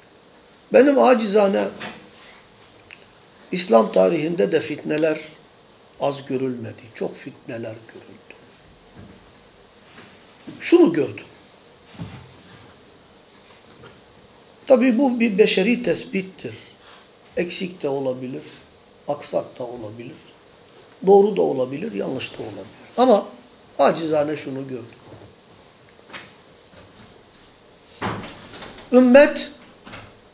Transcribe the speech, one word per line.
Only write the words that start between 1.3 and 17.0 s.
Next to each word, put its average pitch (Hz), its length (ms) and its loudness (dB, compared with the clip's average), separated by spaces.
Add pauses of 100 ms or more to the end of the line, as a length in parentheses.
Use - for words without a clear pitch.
İslam 190 400 2
tarihinde 175 600 2
de 156 80 0
fitneler 156 600 -4 (800)
az 139 260 -4
görülmedi. 127 560 -8 (120)
Çok - 220 -10
fitneler 113 580 -14 (200)
görüldü. - 120 -20 (2500)
Şunu 330 320 6
gördüm. 120 320 -4 (3500)
Tabii 247 320 4
bu 254 220 0
bir 214 180 -2
beşeri 208 440 2
tespittir. 170 720 -6 (840)